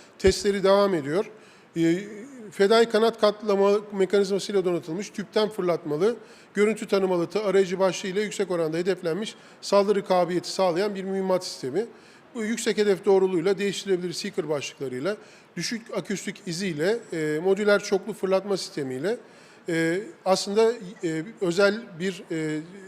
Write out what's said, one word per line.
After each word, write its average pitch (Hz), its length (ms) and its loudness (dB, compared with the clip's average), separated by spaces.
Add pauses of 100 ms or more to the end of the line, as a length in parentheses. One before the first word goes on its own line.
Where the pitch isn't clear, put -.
(200)
testleri 196 440 2
devam 196 300 6
ediyor. 160 380 -2 (460)
E, 165 180 4 (560)
Fedai 226 380 6
kanat 220 320 2
katlama 202 580 4 (120)
mekanizmasıyla 196 760 0
donatılmış, 175 440 -4
tüpten 214 400 -2
fırlatmalı, 175 680 0 (380)
görüntü 214 340 2
tanımalı 185 420 2
ta-, 214 140 -2
arayıcı 190 360 2
başlığı 190 300 0
ile 190 120 -2
yüksek 196 300 -4
oranda 165 260 0
hedeflenmiş 180 580 -4 (260)
saldırı 202 440 2
kabiliyeti 180 460 0
sağlayan 190 440 0
bir 190 80 -8
mühimmat 190 420 -2
sistemi. 151 400 -6 (500)
Bu 226 80 -6
yüksek 220 340 -2
hedef 208 280 2
doğruluğuyla, 190 520 4
değiştirilebilir 185 560 -2
seeker 180 360 -6
başlıklarıyla, 139 680 -4 (380)
düşük 214 420 -6
akustik 190 480 -6
iziyle, 180 520 -2 (160)
e, 156 300 -2
modüler 202 400 4
çoklu 190 300 -2
fırlatma 190 440 0
sistemiyle, 143 600 -4 (520)
e, 165 320 0 (240)
aslında, 202 460 2 (320)
e, 160 200 -2 (180)
özel 202 400 2 (180)
bir, 185 320 -6
e, 156 300 -2 (260)